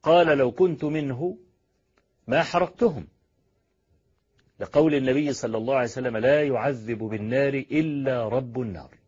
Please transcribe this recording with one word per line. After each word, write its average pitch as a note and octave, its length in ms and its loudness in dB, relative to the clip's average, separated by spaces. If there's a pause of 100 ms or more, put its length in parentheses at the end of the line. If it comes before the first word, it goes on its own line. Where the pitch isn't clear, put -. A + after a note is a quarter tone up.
قال: D#3+ 340 6
"لو B2+ 140 2
كنت E3 320 0
منه D3+ 540 -4 (880)
ما C#3+ 160 2
حرقتهم"، F3 640 -2 (1500)
لقول D3+ 360 2
النبي C3+ 380 0
صلى A2+ 240 -4
الله A#2+ 180 -2
عليه B2 120 0
وسلم: B2 300 -6
"لا C#3+ 260 4
يعذب A#2+ 540 -2
بالنار A2 560 -2
إلا C3+ 720 -2
رب B2 340 -4
النار" F#2 340 -10 (120)